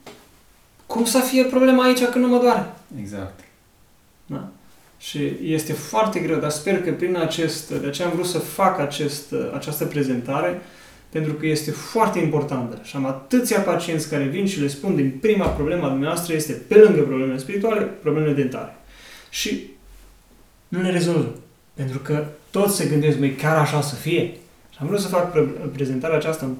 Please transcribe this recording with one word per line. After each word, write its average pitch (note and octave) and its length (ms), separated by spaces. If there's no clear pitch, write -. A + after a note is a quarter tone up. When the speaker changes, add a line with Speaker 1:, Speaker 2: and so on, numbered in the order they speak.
Speaker 1:
cum A#3 200
să B3+ 140
fie B3+ 240
problema B3+ 400
aici B3+ 200
când B3 220
nu B3 40
mă A#3+ 120
doare? A3+ 240
Speaker 2:
Exact. G2 400
Speaker 1:
Da? - 240
Și C#3+ 360
este D#3 300
foarte G3 460
greu, D#3 200
dar - 100
sper - 320
că E3 100
prin F3 260
acest, D#3+ 540
de C3+ 160
aceea F3 200
am E3+ 60
vrut F3 120
să E3 120
fac - 420
acest, C#3+ 540
această C#3+ 320
prezentare, C#3 760
pentru D#3 240
că D#3 140
este D3+ 240
foarte G3 480
importantă. C#3 640
Și - 120
am C3+ 100
atâția G#3+ 540
pacienți E3 500
care C#3+ 140
vin F3 220
și D#3 140
le C#3+ 80
spun F3+ 280
din C3+ 260
prima G3 260
problema D3+ 420
dumneavoastră D#3+ 440
este, D#3 180
pe - 260
lângă F3+ 240
problemele C3 360
spirituale, G3+ 440
problemele D3+ 520
dentare. B2 420
Și - 320
nu F3+ 140
le F3+ 80
rezolvă. E3+ 460
Pentru C3+ 260
că D3+ 260
toți G3 260
se D#3+ 100
gândesc, C#3+ 320
"Măi, C3+ 180
chiar D#3 220
așa D3 200
o C#3 40
să - 140
fie?" B2 380
Și - 100
am C#3+ 80
vrut G3+ 120
să F#3+ 80
fac F3 240
pre-, D3 400
prezentarea C#3 460
aceasta D#3 280
un B2+ 140